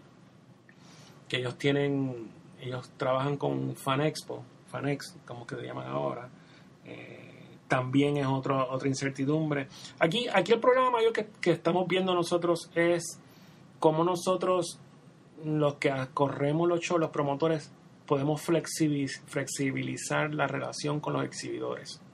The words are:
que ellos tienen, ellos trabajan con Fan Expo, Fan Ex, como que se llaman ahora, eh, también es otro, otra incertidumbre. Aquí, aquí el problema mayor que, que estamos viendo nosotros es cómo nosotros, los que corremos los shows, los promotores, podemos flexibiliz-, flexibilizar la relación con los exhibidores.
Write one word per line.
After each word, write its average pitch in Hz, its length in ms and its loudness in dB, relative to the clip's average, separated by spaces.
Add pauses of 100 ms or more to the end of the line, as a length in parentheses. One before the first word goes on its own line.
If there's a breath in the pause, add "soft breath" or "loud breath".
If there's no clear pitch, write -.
(1300 loud breath)
que 127 80 -2
ellos 127 200 -4
tienen, 139 720 0 (300)
ellos 127 380 -10
trabajan 135 400 0
con 135 400 -2
Fan 135 240 -2
Expo, 127 420 -4 (240)
Fan 127 220 -6
Ex, - 260 -6 (100)
como 120 220 -14
que 131 80 -10
se 123 80 -8
llaman 127 240 -10
ahora, 131 400 -4 (580 loud breath)
eh, - 440 -16 (400)
también 139 480 4
es 139 100 0
otro, 135 420 0
otra 135 200 -2
incertidumbre. 139 800 -2 (320 loud breath)
Aquí, 180 340 2
aquí 196 180 4
el 226 80 8
problema 254 320 6
mayor 226 220 4
que, 214 140 -2 (120)
que 180 120 4
estamos 170 360 2
viendo 185 260 2
nosotros 175 640 0
es 170 440 2 (600 loud breath)
cómo 160 240 4
nosotros, 180 760 0 (640)
los 151 320 2
que 143 160 0 (220)
corremos 143 560 2
los 170 120 2
shows, 175 180 0
los 156 100 2
promotores, 147 600 0 (340)
podemos 147 420 2
flexibiliz-, 151 800 0
flexibilizar 135 1080 -2
la 147 140 0
relación 139 520 -4
con 147 140 -4
los 135 120 -2
exhibidores. 123 720 -8 (140)